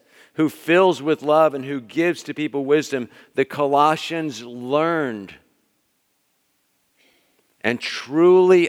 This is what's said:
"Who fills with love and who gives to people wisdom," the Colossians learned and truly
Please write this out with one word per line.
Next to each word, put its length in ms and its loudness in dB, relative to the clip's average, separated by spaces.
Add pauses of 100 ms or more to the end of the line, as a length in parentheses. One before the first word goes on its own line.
(340)
"Who 160 0
fills 500 2
with 220 -4
love 320 2
and 100 -10
who 160 -8
gives 440 -4
to 100 -12
people 320 -6
wisdom," 420 0 (260)
the 120 0
Colossians 960 -2
learned 920 -4 (2250)
and 180 -4
truly 880 4